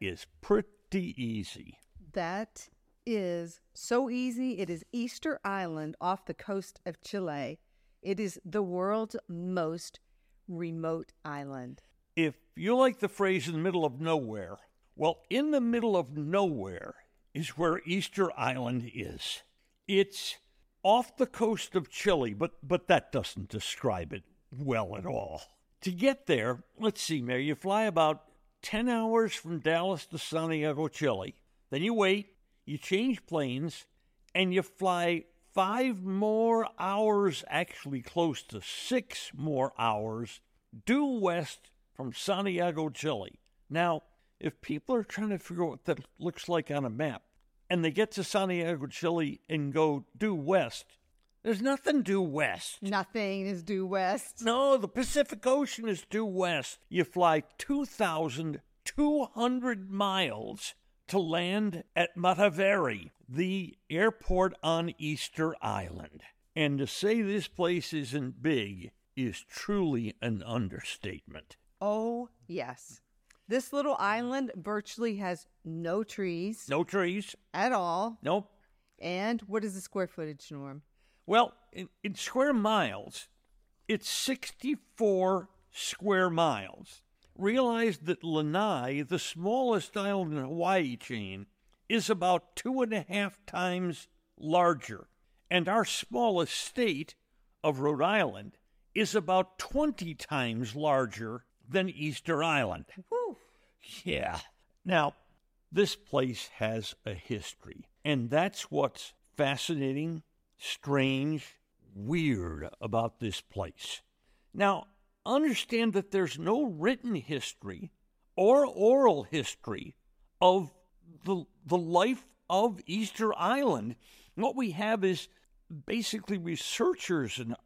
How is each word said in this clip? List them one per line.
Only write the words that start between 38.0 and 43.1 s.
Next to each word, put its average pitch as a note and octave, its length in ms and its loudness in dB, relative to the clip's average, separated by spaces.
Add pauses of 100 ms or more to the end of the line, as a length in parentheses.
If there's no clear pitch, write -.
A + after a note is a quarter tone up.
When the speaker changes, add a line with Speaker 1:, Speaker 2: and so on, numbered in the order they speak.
Speaker 1:
close E3 420 0
to G#2+ 180 -12
six - 720 -4
more C#3 420 0
hours, A2 640 -2 (440)
due C4+ 340 0
west F3 540 -2 (220)
from C3 180 -8
Santiago, F3 800 0
Chile. B2 500 -6 (280)